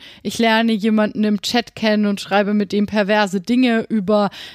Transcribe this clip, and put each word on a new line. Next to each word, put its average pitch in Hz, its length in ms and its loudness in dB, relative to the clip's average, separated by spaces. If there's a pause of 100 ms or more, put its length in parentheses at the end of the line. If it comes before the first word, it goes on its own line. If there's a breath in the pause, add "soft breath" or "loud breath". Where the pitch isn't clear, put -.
(240 loud breath)
ich - 140 -6
lerne 226 340 2
jemanden 214 500 0
im 214 180 0
Chat - 360 -4
kennen 214 300 0
und 202 140 -2
schreibe 202 320 0
mit 202 200 -2
dem 208 140 0
perverse 202 540 0
Dinge 233 480 2
über, 208 400 0 (260 loud breath)